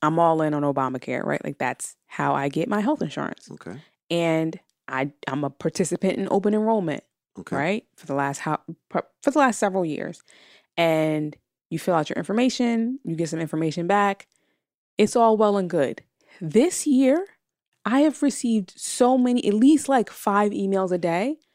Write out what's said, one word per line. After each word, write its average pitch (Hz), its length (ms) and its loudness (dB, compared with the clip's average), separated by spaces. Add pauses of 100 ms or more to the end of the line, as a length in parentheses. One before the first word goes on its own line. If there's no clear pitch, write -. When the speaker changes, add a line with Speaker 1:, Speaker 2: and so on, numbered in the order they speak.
Speaker 1:
I'm 160 160 2
all 165 240 4
in 151 120 0
on 147 80 -2
Obamacare, 131 640 -4
right? - 200 -4
Like, 147 140 -8
that's - 360 -6 (120)
how 143 280 -2
I 139 140 -2
get 156 200 -4
my 208 120 -2
health 220 220 -2
insurance. - 500 -10
Speaker 2:
Okay. - 240 -14 (340)
Speaker 1:
And 165 480 0 (300)
I, 135 240 -4 (160)
I'm 143 160 -4
a 139 60 -4
participant 170 680 -2
in 190 120 -4
open 202 240 2
enrollment, 214 500 -2 (340)
Speaker 2:
Okay. - 180 -10
Speaker 1:
right? 180 280 -2 (120)
For - 100 -20
the 143 80 -6
last 139 260 -2
ho-, 156 180 -4 (300)
pro-, - 140 -4 (200)
for 285 80 2
the 302 80 0
last 262 220 4
several 190 240 0
years. - 380 -8 (540)
And 156 600 0 (340)
you 165 80 -4
fill 180 160 0
out 151 140 2
your - 80 -6
information, 233 880 -2
you 165 120 -4
get 160 120 -2
some 160 120 -6
information 160 460 -4
back. 202 400 0 (720)
It's 214 200 2
all 226 200 6
well 208 200 4
and 185 140 -2
good. 135 320 0 (380)
This 214 480 0
year, 269 360 4 (600)
I 247 160 2
have 302 220 2
received 233 540 0
so 254 420 2
many, 247 280 2
at 202 80 2
least, 277 340 6
like, 254 220 2
five 208 420 0
emails 190 400 0
a 180 60 0
day 180 380 -2 (180)